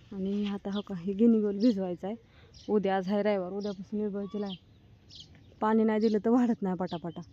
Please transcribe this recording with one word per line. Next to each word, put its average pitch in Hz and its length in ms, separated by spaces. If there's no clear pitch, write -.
आणि 196 300
आता 202 280
हो 208 80
का, 196 140
हे 175 180
गिनी 226 260
गोल 202 180
भिजवायचं 190 500
आहे. 220 80
उद्या, 196 280
आज 185 120
आहे 208 140
रविवार, 190 280
उद्यापासून 202 540
भिजवायची 202 360
लाय. 196 120
पाणी 220 220
नाही 214 160
दिलं 214 180
तर 226 120
वाढत 240 320
नाही 185 140
पटापटा. 170 460